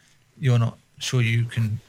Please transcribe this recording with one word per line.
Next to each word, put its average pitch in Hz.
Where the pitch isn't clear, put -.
you're 123
not 117
sure 127
you 117
can 113